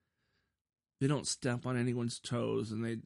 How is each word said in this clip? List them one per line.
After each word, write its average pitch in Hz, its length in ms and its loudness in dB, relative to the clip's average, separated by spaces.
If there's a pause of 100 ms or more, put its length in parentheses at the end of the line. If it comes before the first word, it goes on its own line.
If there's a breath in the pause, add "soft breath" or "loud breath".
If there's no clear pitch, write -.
(1000)
they 135 60 4
don't 139 200 2
step 123 380 -2
on 127 120 0
anyone's 120 420 0
toes 113 540 0
and 113 120 -2
they, 113 80 -2 (140)